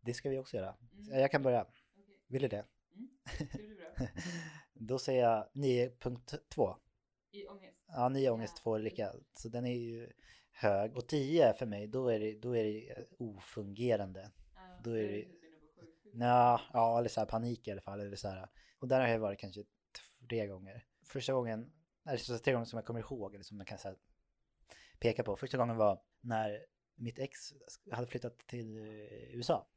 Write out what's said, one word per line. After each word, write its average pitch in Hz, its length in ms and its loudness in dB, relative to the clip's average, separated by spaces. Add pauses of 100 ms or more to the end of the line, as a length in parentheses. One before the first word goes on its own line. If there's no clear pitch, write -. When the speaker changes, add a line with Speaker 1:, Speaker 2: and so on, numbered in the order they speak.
Speaker 1:
det 120 140 -4
ska - 160 -4
vi 135 80 -2
också 131 180 -8
göra. 95 200 -6 (160)
Speaker 2:
Mm. 104 120 -18
Speaker 1:
Så 107 80 -12
jag 131 180 6
kan 139 120 4
börja. 123 200 6
Speaker 2:
Okej. - 640 -16
Speaker 1:
Vill 131 160 -2
du 135 60 0
det? 104 180 -4 (280)
Speaker 2:
Mm. 233 140 -16 (300)
Det - 200 -6
blir 214 180 -14
bra. 160 300 -8 (280)
Speaker 1:
<laughs> 160 400 -14
Då 117 240 -4
säger 127 240 2
jag 113 320 4
nio 127 360 2
punkt - 440 -8 (140)
två. 98 280 2 (540)
Speaker 2:
I 202 160 -14
ångest. 190 400 -20
Speaker 1:
Ja, 127 220 2
nio 135 220 4
ångest, 113 260 -2
Speaker 2:
Ja. - 60 -18
Speaker 1:
två 110 160 2
lycka. 107 340 -2 (200)
Så - 160 -12
den 120 180 -4
är 123 100 0
ju 117 360 -8 (380)
hög. 107 460 2
Och 123 120 -8
tio 143 460 6
för - 120 -4
mig, 104 200 -6
då 127 220 0
är 110 120 4
det, 107 180 -4
då 120 180 -2
är 110 80 4
det, 107 280 -4
eh, - 120 -12 (140)
ofungerande. 101 1120 -4 (220)
Speaker 2:
Ja, - 60 -20 (240)
Speaker 1:
Då 117 60 -4
Speaker 2:
då 113 60 -2
Speaker 1:
är 110 60 0
Speaker 2:
är - 60 -2
det 104 80 -4
Speaker 1:
det 104 60 -6
Speaker 2:
typ - 220 -20
inne - 120 -20 (180)
på - 60 -20
sjukhus. - 340 -20
Speaker 1:
Nja, 120 460 6 (120)
ja, 117 260 6
eller 120 100 2
så - 120 -2
här 107 60 2
panik 117 420 -4
i - 20 -6
alla 98 100 -6
fall, 101 200 -8
eller 101 160 -8
så 101 120 -8
här. 95 200 -10 (300)
Och 127 100 -8
där 131 120 6
har 123 80 4
jag 113 100 4
varit 101 200 -2
kanske 98 240 -12
t-, - 680 -20
tre 113 180 -2
gånger. 95 400 -12 (160)
Första 135 300 -4
gången, 117 400 -2 (320)
eller 135 140 -2
så 117 200 -4
tre 139 140 2
gånger 117 140 2
som 117 100 -10
jag 110 100 -8
kommer 117 140 -4
ihåg, 104 340 -8
eller 98 100 -18
som 104 140 -14
jag 98 80 -12
kan 101 120 -10
så 98 100 -10
här 95 80 -12 (1040)
peka 117 220 2
på. 98 140 -2
Första - 220 -4
gången 120 180 2
var 104 260 6 (180)
när 110 460 -2 (280)
mitt 117 240 -10
ex 135 200 -6 (540)
hade 120 140 -4
flyttat 120 320 -8
till, 110 380 -10
eh, 110 580 -14
U 117 60 -8
S 120 100 -2
A. 139 160 4 (100)